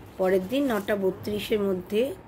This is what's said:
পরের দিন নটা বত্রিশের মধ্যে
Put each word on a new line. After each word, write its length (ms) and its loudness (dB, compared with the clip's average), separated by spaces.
পরের 300 2
দিন 240 2
নটা 240 0
বত্রিশের 640 0
মধ্যে 560 0